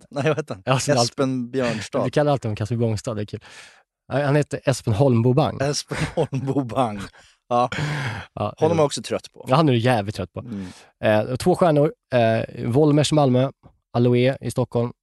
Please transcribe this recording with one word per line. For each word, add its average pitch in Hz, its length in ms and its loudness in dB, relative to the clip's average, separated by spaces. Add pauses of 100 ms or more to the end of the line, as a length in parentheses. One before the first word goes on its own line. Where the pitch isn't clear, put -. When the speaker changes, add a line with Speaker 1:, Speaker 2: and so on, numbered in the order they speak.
Speaker 1:
<laughs> - 40 -20
Nej, 143 180 -6
vad 151 100 0
heter 151 160 -10
han? 95 120 -14
Speaker 2:
Ja, 131 140 2
så 143 120 -2
det 135 60 4
är 120 60 4
Speaker 1:
Espen 131 260 0
Speaker 2:
alltid 127 220 -4
Speaker 1:
Björnstad. 120 520 -4
Speaker 2:
Vi - 80 -2
kallar 147 200 2
alltid 120 180 -2
om 107 60 -4
Kasper 107 200 -4
Bångstad, 113 380 -2
det 104 80 -6
är 107 40 -6
kul. - 180 -12 (720)
Nej, 135 100 0
han 139 120 2
heter 147 300 0
Espen 123 280 0
Holmbobang. 123 680 2
Speaker 1:
Espen 143 360 -4 (180)
Holmbobang. 127 840 -2 (500)
Ja. 123 240 2
Speaker 2:
<laughs> - 60 -6 (540)
Ja, 107 240 -6
Speaker 1:
Honom 160 140 2
är 170 40 2
Speaker 2:
det 165 60 2
Speaker 1:
jag 147 40 6
också 139 160 -6
trött - 320 -6
på. - 160 -20
Speaker 2:
Ja, 127 60 4
han 156 140 6
är 127 40 4
du 120 60 4
jävligt 110 360 0
trött 92 180 -8
på. - 60 -10
Speaker 1:
Mm. 101 260 -10 (380)
Speaker 2:
Eh, 107 160 4 (120)
och 127 80 -4
två 180 160 2
stjärnor. 156 380 2 (200)
Eh, 113 520 0
Volmers 147 460 4
Malmö, 135 400 2 (420)
Aloe 123 480 2
i 120 100 -6
Stockholm 120 400 -2 (120)